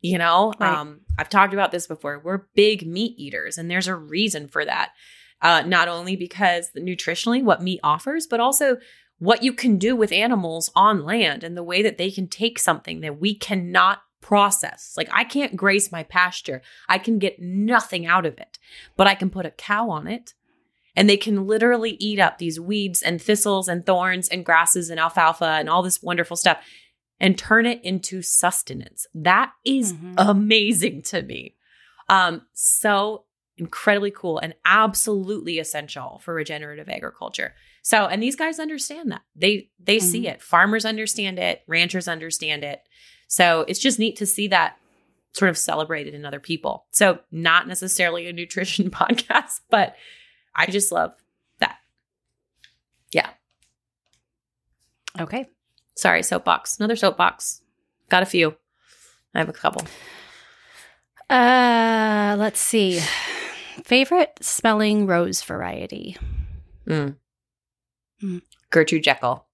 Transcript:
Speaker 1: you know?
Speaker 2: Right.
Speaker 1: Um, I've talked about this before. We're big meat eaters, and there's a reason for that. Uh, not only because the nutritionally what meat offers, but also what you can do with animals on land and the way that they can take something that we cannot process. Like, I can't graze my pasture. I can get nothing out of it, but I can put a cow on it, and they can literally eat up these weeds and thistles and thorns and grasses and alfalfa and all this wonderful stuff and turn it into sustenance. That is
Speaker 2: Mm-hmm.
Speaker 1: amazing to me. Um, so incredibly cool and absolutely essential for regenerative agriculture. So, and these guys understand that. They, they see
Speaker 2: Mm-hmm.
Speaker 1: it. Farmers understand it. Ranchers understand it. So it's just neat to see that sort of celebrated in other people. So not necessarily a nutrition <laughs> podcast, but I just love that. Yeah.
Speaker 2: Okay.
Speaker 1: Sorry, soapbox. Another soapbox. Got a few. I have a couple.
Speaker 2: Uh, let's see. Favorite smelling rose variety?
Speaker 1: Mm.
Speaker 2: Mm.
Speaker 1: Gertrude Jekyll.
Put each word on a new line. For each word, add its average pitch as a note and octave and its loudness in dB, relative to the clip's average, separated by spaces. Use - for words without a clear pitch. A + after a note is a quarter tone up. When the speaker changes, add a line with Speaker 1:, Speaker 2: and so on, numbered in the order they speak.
Speaker 1:
you F3 -2
know? E3+ 4
Speaker 2:
Right. F3+ 2
Speaker 1:
Um, D3+ -6
I've D#3 -6
talked G3 4
about G3 0
this F3 -6
before. D3 -10
We're F#3+ -6
big G3+ 4
meat G#3 -6
eaters, C#3 -10
and E3+ -10
there's F3+ -2
a F#3 -4
reason D#3 -4
for D3+ -4
that. - -4
Uh, E3 6
not F3 2
only F3 -6
because F3 -2
the - -12
nutritionally F#3 -4
what G3 2
meat F#3 -4
offers, C4+ -2
but A#3 -2
also C4+ 2
what G#3+ 2
you B3+ 2
can A#3+ 2
do A3+ 2
with A3 2
animals F3+ 0
on G3 4
land E3+ 0
and E3+ -10
the F3 -10
way F3 -2
that G#3+ 0
they F#3 -2
can G3 -6
take A#3 -4
something D#3+ -2
that D3+ -10
we G3+ 0
cannot F#3 0
process. - 0
Like, E3 -4
I A#3+ 2
can't C4+ -4
graze G3 2
my E3+ -10
pasture. F3+ -2
I F#3 2
can A3 0
get F#3+ -2
nothing F#3+ -2
out E3 2
of D3 -6
it, - -20
but F#3+ 6
I G3 6
can F#3+ -2
put F3+ -8
a D#3 -10
cow G#3+ -4
on D#3 -6
it, A#3+ -12
and G3+ 4
they G3+ 6
can G3+ -2
literally A3+ 2
eat G#3 -4
up F3+ 4
these E3 -6
weeds F#3+ -2
and E3+ -2
thistles G#3 0
and F3 -4
thorns F#3 0
and F3+ -6
grasses E3+ 2
and D#3+ -6
alfalfa E3 2
and D#3 0
all F3 2
this F3+ -2
wonderful F3 -4
stuff E3+ 2
and F#3+ 2
turn A3+ 4
it A#3 -2
into F#3 -6
sustenance. - -4
That F3+ 2
is B3 0
Speaker 2:
Mm-hmm. F3 -14
Speaker 1:
amazing G#3 4
to E3+ -6
me. - -14
Um, F3 2
so G#3 0
incredibly G3+ 0
cool F3 -6
and E3 -10
absolutely F#3+ 2
essential D3 -10
for E3+ -10
regenerative D3+ -10
agriculture. - -10
So, G#3+ 4
and G3 -4
these C4 -2
guys D#4+ -4
understand D#4 -8
that. - -12
They, F#3+ 0
they G3+ 2
see F3 0
Speaker 2:
Mm-hmm. - -4
Speaker 1:
it. - -20
Farmers G#3 2
understand G#3+ -6
it. - -2
Ranchers F3 -2
understand D#3+ -6
it. C#3+ -12
So E3 6
it's F3+ -4
just - 2
neat G#3+ -2
to G#3 -6
see G#3 -2
that F3+ 2
sort G3 2
of D#3+ -4
celebrated D3+ -4
in D3 -14
other C#3+ -10
people. - -8
So F#3 4
not E3 4
necessarily F3 -2
a F3 -10
nutrition F3+ -4
<laughs> - -
podcast, - 0
but G3+ 4
I D#3+ 2
just G3 -2
love D#3+ -2
that. - -2
Yeah. - 0
Speaker 2:
Okay. A3+ -8
Speaker 1:
Sorry, F3+ 2
soapbox. - -2
Another A3 -2
soapbox. - -2
Got F#3 4
a F#3+ -2
few. D#3+ 0
I - -2
have D#3+ -2
a - -10
couple. - -4
Speaker 2:
Uh, A3+ 4
let's G#3 0
see. F#3 2
Favorite C#4+ 2
smelling G#3+ 2
rose F3+ 0
variety? - -10
Speaker 1:
Mm. C#3+ -4
Speaker 2:
Mm. F3+ -10
Speaker 1:
Gertrude D#3 0
Jekyll. C3 -2